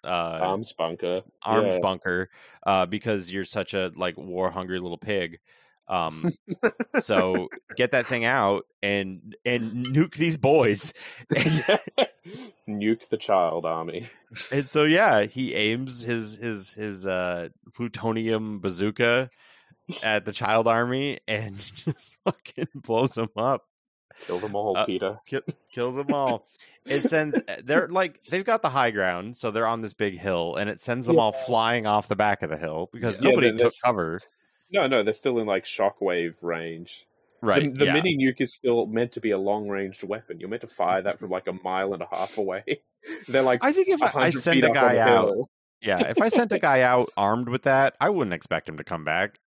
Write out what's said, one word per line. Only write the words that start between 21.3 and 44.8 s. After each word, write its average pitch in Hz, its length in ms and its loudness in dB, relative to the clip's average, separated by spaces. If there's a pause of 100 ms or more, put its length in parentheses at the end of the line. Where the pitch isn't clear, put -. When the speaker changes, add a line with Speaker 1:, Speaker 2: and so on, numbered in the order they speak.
Speaker 1:
<laughs> - 0 -
just - 680 -10
fucking - 520 -6
blows 123 380 0
them 113 220 -4
up. 123 260 0 (640)
Speaker 2:
Kill 87 120 -4
them 101 160 -8
all, 101 220 0
Speaker 1:
Uh, 104 100 2
Speaker 2:
Peter. 98 400 -4
Speaker 1:
ki-, 135 140 -6 (320)
kills 127 240 -4
them 143 180 -4
all. 131 320 -2 (400)
It 139 140 0
Speaker 2:
<laughs> - 20 -6
Speaker 1:
sends, 156 360 0 (260)
they're, 156 240 2
like, 180 320 -2 (100)
they've 190 140 -4
got 220 180 0
the 147 80 0
high 127 220 2
ground, 98 440 -2
so 117 140 -4
they're 113 160 0
on 113 140 0
this 107 140 -8
big 101 220 -2
hill, 85 400 -2
and 101 140 -2
it - 100 -8
sends 123 260 -4
them 120 120 2
all 110 160 4
Speaker 2:
Yeah. - 120 -6
Speaker 1:
flying 117 400 2
off 104 200 2
the 104 100 -2
back 104 260 2
of 80 80 -4
the 78 60 -4
hill 80 360 -6
because 117 280 -4
Speaker 3:
Yeah. 135 100 6
Speaker 1:
nobody 123 180 6
Speaker 2:
Yeah, 110 40 4
they're, 113 60 -4
Speaker 1:
took - 0 -
Speaker 2:
they're 120 100 4
s-, - 160 -4
Speaker 1:
cover. 92 360 0 (500)
Speaker 2:
No, 185 160 2
no, 131 160 4
they're 107 100 2
still 120 280 0
in, 107 60 -2
like, 95 180 0
shockwave 87 760 0
range. 82 640 -8 (400)
Speaker 1:
Right, 131 300 2
Speaker 2:
The, 131 60 -4
the 147 60 6
Speaker 1:
yeah. - 80 2
Speaker 2:
mini 160 220 2
nuke 131 240 0
is 127 140 -2
still 120 320 0
meant 113 280 -2
to 117 60 -8
be 107 120 0
a 98 60 2
long-ranged 98 680 -4
weapon. 95 340 -10
You're 87 100 -12
meant 117 120 -8
to - 80 -16
fire 92 340 0
that 95 160 -2
from, 104 120 -12
like, 92 180 -4
a 90 40 -4
mile 92 400 -2
and 87 80 -6
a 87 80 -8
half 90 300 -6
away. 101 440 -4 (200)
<laughs> - 260 -14
They're, 131 140 2
like, 123 220 4
Speaker 1:
I 285 80 4
think 370 160 2
if 349 120 2
I, - 60 2
I - 20 4
Speaker 2:
a - 40 0
hundred 143 200 2 (100)
Speaker 1:
send 170 160 2
Speaker 2:
feet 127 60 4
Speaker 1:
a - 60 6
Speaker 2:
up - 60 2
on 131 60 4